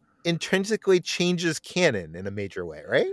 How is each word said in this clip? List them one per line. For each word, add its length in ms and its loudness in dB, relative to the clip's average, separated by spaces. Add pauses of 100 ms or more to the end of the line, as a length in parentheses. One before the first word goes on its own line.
(260)
intrinsically 760 2
changes 600 0
canon 560 0
in 120 -8
a 40 -6
major 340 -6
way, 220 -12
right? 260 2